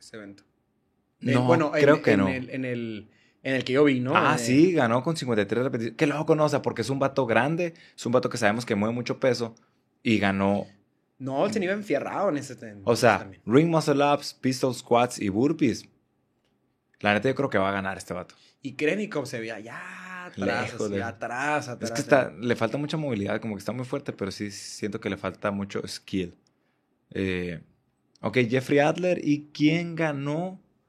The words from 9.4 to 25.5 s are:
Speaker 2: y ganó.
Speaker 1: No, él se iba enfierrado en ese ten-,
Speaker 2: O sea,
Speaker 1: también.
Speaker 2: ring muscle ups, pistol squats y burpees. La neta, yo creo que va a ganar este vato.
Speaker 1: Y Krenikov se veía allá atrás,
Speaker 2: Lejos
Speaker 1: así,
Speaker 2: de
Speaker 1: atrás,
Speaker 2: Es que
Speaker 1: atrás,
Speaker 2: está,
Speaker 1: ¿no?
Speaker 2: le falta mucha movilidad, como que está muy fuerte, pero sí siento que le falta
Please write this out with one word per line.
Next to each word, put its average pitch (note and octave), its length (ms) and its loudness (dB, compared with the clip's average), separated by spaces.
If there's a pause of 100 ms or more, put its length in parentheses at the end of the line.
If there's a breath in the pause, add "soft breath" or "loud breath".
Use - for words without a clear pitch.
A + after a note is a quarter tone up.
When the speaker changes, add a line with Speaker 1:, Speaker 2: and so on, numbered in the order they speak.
Speaker 2:
y A2 160 4
ganó. G2 480 2 (500)
Speaker 1:
No, C3+ 280 -2
él G#3+ 80 -2
se G#3+ 100 -2
iba F3+ 100 -2
enfierrado C#3+ 560 -2
en D3 80 -2
ese B2+ 180 -10
ten-, G#2 280 -16
Speaker 2:
O A#2 120 2
sea, A2 240 6
Speaker 1:
también. G2+ 260 -14
Speaker 2:
ring D3 240 4
muscle D3+ 340 2
ups, D3 300 0
pistol B2+ 420 -2
squats A#2+ 440 2
y G#2+ 100 -2
burpees. C3 580 0 (1120)
La G#2 140 2
neta, G#2 160 2
yo C3 60 0
creo C3+ 140 -2
que A2 80 -2
va G2 120 2
a - 20 0
ganar F#2+ 260 -4
este - 160 -12
vato. F2+ 220 -12 (260 soft breath)
Speaker 1:
Y C3+ 120 -12
Krenikov D3+ 540 -4
se B2 120 -10
veía A2+ 160 -10
allá - 720 -16
atrás, A#2+ 460 -4
Speaker 2:
Lejos A2+ 160 -6
Speaker 1:
así, G2+ 80 -4
Speaker 2:
de G2+ 80 -2
Speaker 1:
atrás, B2 640 -4
Speaker 2:
Es - 0 -
que A#2+ 40 -10 (140)
Speaker 1:
atrás, A#2 140 -4
Speaker 2:
está, C#3+ 320 4
Speaker 1:
¿no? F2+ 140 -10
Speaker 2:
le A#2+ 100 2
falta A2+ 220 -2
mucha D3 200 -4
movilidad, A2 420 -2
como A2 160 -6
que F#2+ 40 -10
está - 120 -6
muy B2 140 -8
fuerte, C#3 260 -6
pero G2 200 -6
sí G#2 200 -8
siento G#2 480 -8
que A2 100 -6
le F#2+ 80 -4
falta G2 340 -4